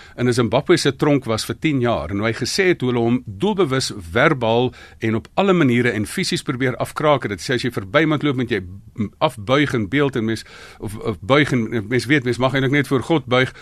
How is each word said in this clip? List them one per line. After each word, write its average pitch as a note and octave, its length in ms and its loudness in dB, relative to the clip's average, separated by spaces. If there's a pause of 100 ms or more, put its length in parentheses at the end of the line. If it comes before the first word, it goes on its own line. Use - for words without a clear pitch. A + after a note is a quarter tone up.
(180)
in B2 100 0
'n B2 60 2
Zimbabwe B2 440 2
se C3+ 180 0
tronk D3 300 2
was A2 200 -2
vir A#2 140 -6
tien C#3+ 200 0
jaar, G2 300 0
en G2 80 -4
hoe G#2+ 100 -2
hy A2+ 60 0
gesê F#3 340 0
het F3 140 2
hoe B2 100 0
hulle A#2+ 120 2
hom B2 220 2
doelbewus C3 640 0 (200)
verbaal A#2+ 640 2 (260)
en A2 160 0
op G#2+ 180 -4
alle F#3+ 200 4
maniere B2 380 4
en G#2 140 -2
fisies F3 380 -4
probeer B2+ 320 -4
afkraak C#3+ 480 0
het. A#2 80 -4
Dit G2 100 -8
sê, - 140 -4
as A#2 60 -2
jy B2 100 -2
verby G2+ 280 -2
iemand D#3 240 2
loop, D3 120 0
moet B2 140 -2
jy G#2 120 0 (560)
afbuig C3+ 560 0
in G#2+ 160 -2
beeld C#3 260 0
en A2 100 -2
mens, A2 200 -4 (340)
of, G#2+ 160 -10
of A2 260 -6
buig C3 300 2
en, A2+ 360 -2
mens A#2+ 180 -2
weet, C3+ 180 2
mens A#2+ 140 -2
mag B2+ 160 0
eintlik C3+ 180 2
net C#3+ 160 2
voor C3 160 0
God E3 220 0
buig, B2+ 360 2